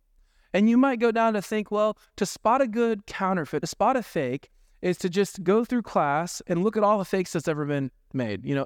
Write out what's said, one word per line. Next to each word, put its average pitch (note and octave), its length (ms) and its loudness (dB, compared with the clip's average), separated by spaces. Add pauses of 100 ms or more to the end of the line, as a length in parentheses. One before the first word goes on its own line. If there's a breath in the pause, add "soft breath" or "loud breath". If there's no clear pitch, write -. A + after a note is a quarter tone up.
(540)
And G#3 160 4
you A#3 80 4
might C4 220 4
go A#3 120 4
down A3+ 220 2
to G3+ 80 -2
think, G#3+ 280 -6
well, G#3 280 0 (180 soft breath)
to G#3 80 -2
spot A#3+ 380 2
a C4+ 40 2
good A3+ 380 -2
counterfeit, F#3 560 -2
to E3+ 60 -4
spot B3 320 0
a G#3+ 40 -2
fake, C3+ 460 -4 (320)
is F3+ 180 0
to F#3 120 -2
just F#3+ 340 -2
go A3 220 2
through A#3+ 160 -2
class D#3+ 640 0
and F3 180 0
look G#3+ 140 0
at G#3 40 2
all G#3 160 4
the F#3 60 -4
fakes F#3 300 -2
that's E3 120 -4
ever D3+ 200 -2
been C#3 240 -2 (240)
made, A2 280 -4
you C#3 120 -2
know, C3+ 100 0